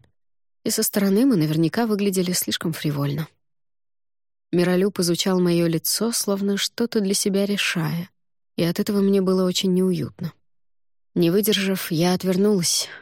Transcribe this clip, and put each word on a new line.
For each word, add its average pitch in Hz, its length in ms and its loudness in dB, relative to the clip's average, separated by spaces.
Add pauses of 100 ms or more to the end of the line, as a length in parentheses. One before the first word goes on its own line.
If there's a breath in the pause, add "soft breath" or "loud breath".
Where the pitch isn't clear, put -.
(640)
И 226 80 -2
со 220 100 -2
стороны 202 460 2
мы 254 80 4
наверняка 160 500 2
выглядели 196 460 0
слишком - 420 -4
фривольно. 143 540 -4 (1200)
Миролюб 180 480 2
изучал 180 400 0
моё 170 280 2
лицо, 165 440 -2
словно 202 460 -2
что-то - 420 -2
для 196 140 0
себя 196 320 0
решая — 175 640 -2 (460)
и - 80 0
от 170 160 -2
этого 202 220 0
мне 196 200 4
было 185 240 2
очень 185 280 0
неуютно. 180 600 -2 (800)
Не 170 160 2
выдержав, 196 600 0
я 175 220 2
отвернулась, 185 760 0 (140)